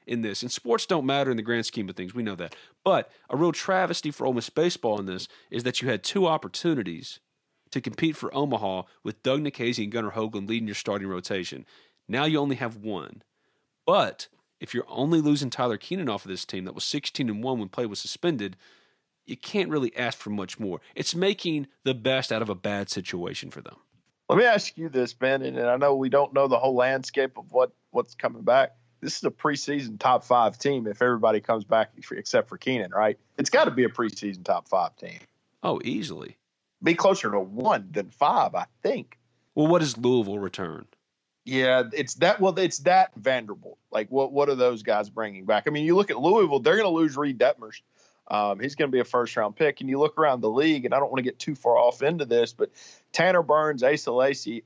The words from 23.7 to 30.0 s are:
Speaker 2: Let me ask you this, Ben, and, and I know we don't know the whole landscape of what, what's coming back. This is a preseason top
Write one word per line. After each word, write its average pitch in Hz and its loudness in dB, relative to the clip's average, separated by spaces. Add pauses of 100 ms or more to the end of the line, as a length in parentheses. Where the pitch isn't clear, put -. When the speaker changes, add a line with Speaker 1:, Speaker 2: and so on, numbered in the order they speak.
Speaker 2:
Let 165 6
me 240 6
ask 214 2
you 165 -10
this, 127 -2
Ben, 135 0
and, 131 -6
and 120 0
I 123 4
know 139 4
we 135 0
don't 139 2
know 139 4
the 127 2
whole 131 2
landscape 131 0
of 101 -18
what, 127 4 (200)
what's - -2
coming 120 -6
back. 120 4 (260)
This - -6
is - -8
a 151 0
preseason 139 -4
top - 2